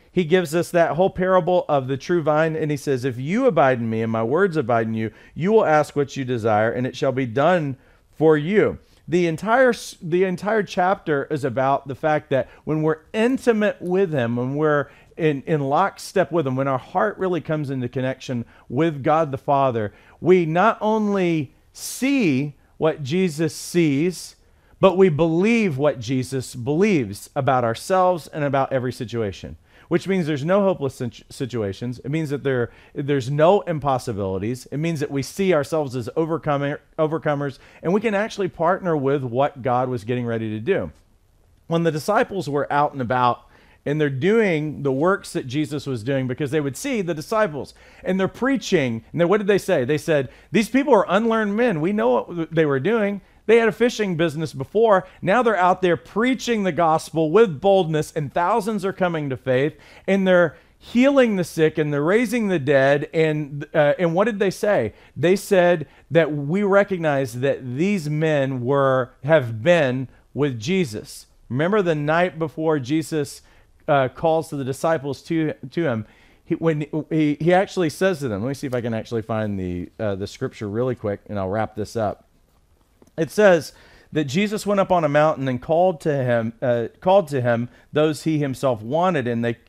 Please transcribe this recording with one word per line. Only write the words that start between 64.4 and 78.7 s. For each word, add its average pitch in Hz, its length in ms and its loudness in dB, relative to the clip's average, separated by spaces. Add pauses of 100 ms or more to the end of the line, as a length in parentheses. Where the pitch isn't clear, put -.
say? 170 420 0 (240)
They 165 180 2
said 175 520 2 (240)
that, 151 200 4
"We 151 300 -2
recognize 165 800 0
that 127 380 -2
these 180 340 0
men 143 500 0
were, 131 520 2 (100)
have 123 400 2
been 135 440 2 (280)
with 131 240 -2
Jesus." 135 640 -4 (240)
Remember 175 320 0
the 170 140 2
night 160 420 0
before 160 400 -2
Jesus, 147 640 -4 (460)
uh, 139 200 2
calls 160 420 -2
to 151 60 -10
the 139 80 -6
disciples 139 600 -4
to, 160 300 -2 (180)
to 170 120 -2
him, 117 220 -2 (400)
he, 165 100 -4
when 156 300 -2 (240)
he, 151 320 2
he 175 120 2
actually 180 360 0
says 185 300 -2
to 139 80 -6
them, 101 160 -4
let 123 40 -4
me 139 60 -4
see 139 140 -8
if 127 80 -4